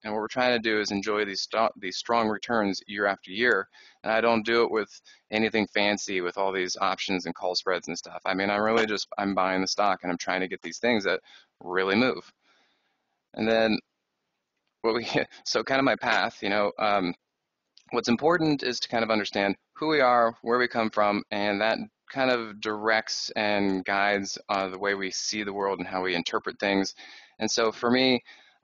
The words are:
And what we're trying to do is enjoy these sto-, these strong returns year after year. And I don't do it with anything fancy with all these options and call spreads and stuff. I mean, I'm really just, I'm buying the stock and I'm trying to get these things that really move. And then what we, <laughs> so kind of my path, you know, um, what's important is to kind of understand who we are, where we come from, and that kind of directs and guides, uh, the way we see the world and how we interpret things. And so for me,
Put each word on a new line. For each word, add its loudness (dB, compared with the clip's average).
And -6
what -4
we're -4
trying 2
to 0
do 2
is -2
enjoy 0
these -6
sto-, 0
these -8
strong 0
returns 0
year -2
after -2
year. 2
And 0
I 2
don't 2
do 4
it 0
with -4
anything 0
fancy 0
with -4
all 0
these -2
options -2
and -6
call -4
spreads -2
and -6
stuff. -14
I 0
mean, 0
I'm 0
really 2
just, -4
I'm -2
buying 2
the -2
stock 0
and -2
I'm -2
trying -2
to -2
get -10
these -10
things 2
that 0
really 0
move. 0
And -2
then 4
what 2
we, -4
<laughs> -20
so 0
kind 0
of 2
my 2
path, 0
you -2
know, 2
um, 2
what's 0
important 2
is -4
to -4
kind 0
of 0
understand 0
who -4
we 2
are, 4
where 2
we 2
come 0
from, 2
and 0
that 2
kind 0
of -2
directs -2
and 0
guides, 0
uh, 0
the -10
way 0
we -6
see -6
the -6
world -2
and -6
how -4
we 0
interpret -4
things. 0
And -2
so 2
for 0
me, 4